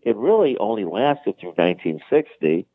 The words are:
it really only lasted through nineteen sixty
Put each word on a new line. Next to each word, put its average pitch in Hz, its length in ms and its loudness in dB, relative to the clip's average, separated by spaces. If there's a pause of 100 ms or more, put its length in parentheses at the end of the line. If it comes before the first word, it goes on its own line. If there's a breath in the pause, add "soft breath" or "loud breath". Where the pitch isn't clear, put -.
it 113 140 0
really 160 420 2
only 107 260 -2
lasted 107 540 -2
through 87 180 -14
nineteen 85 440 0 (100)
sixty 87 640 0